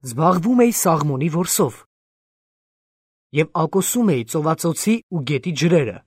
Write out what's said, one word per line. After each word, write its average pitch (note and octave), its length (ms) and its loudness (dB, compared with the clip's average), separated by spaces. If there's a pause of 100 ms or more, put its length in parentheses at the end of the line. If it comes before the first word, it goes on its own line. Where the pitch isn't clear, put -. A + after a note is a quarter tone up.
Զբաղվում E3+ 580 0
էի A#3+ 120 4
սաղմոնի D3+ 560 0
որսով E3 480 -2 (1600)
և D3+ 200 2
ակոսում F#3+ 560 0
էի C3 160 2
ծովածոցի D#3+ 720 0 (100)
ու E3+ 160 -6
գետի D3 320 -4
ջրերը C#3+ 540 2